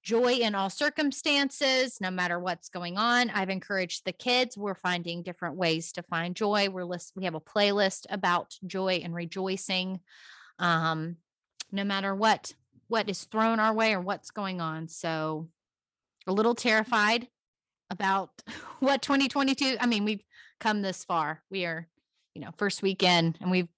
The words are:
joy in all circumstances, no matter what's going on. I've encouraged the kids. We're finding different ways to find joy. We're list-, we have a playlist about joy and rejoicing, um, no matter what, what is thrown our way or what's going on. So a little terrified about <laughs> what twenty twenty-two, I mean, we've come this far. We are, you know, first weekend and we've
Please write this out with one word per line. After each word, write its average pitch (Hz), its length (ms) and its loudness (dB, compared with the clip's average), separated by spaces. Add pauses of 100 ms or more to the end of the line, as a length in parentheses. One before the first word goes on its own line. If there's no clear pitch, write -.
joy 240 340 4
in 226 200 2
all 196 140 0
circumstances, 277 1300 0
no 185 100 -2
matter 180 300 -2
what's 180 300 -6
going 175 280 -6
on. 240 320 2
I've 190 200 -2
encouraged 190 560 -4
the 180 80 -4
kids. 247 440 0
We're 202 160 -4
finding 175 500 -4
different 170 320 -8
ways 165 380 0
to 175 100 -8
find 175 320 -4
joy. 208 340 2
We're 185 160 -6
list-, 175 300 -8
we 190 100 -6
have 165 100 -2
a 156 60 -8
playlist 202 680 2
about 185 460 0 (100)
joy 185 380 -2
and 170 100 -8
rejoicing, 185 880 -4 (580)
um, 165 600 0 (540)
no 196 120 -4
matter 196 320 -2
what, 208 380 2 (340)
what 214 220 0
is - 160 -6
thrown 220 340 2
our 220 140 4
way 220 200 2
or 190 60 0
what's 180 320 -6
going 190 300 -4
on. 160 260 -4
So 160 640 -4 (760)
a 185 40 -2
little 220 240 4
terrified 220 720 2 (640)
about 196 400 0 (300)
<laughs> - 200 -16
what 269 220 2
twenty 269 260 2
twenty-two, 269 540 0
I 247 40 0
mean, 214 200 2
we've 214 180 -2 (360)
come 208 220 0
this 190 220 -4
far. 160 480 -2
We 190 140 -4
are, 165 220 -6 (460)
you - 80 -12
know, 180 160 -12
first 202 240 -2
weekend 180 600 4
and 180 100 -2
we've 180 160 2 (100)